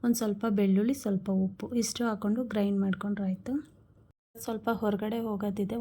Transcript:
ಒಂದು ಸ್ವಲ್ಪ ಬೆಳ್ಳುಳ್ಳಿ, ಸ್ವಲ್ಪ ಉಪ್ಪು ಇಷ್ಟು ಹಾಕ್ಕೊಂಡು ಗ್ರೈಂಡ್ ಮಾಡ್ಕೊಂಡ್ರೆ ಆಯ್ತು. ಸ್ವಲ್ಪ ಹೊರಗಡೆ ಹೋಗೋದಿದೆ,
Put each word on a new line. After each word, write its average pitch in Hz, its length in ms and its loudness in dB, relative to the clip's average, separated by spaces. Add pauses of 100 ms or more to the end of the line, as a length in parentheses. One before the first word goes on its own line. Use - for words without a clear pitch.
ಒಂದು 233 180 4
ಸ್ವಲ್ಪ 208 240 0 (140)
ಬೆಳ್ಳುಳ್ಳಿ, 202 440 4
ಸ್ವಲ್ಪ 190 240 0 (180)
ಉಪ್ಪು 190 220 -6 (160)
ಇಷ್ಟು - 260 -4
ಹಾಕ್ಕೊಂಡು 214 340 0 (100)
ಗ್ರೈಂಡ್ 202 320 2
ಮಾಡ್ಕೊಂಡ್ರೆ 196 440 -2
ಆಯ್ತು. 190 240 -6 (920)
ಸ್ವಲ್ಪ 220 240 -2 (120)
ಹೊರಗಡೆ 214 460 0
ಹೋಗೋದಿದೆ, 208 540 -2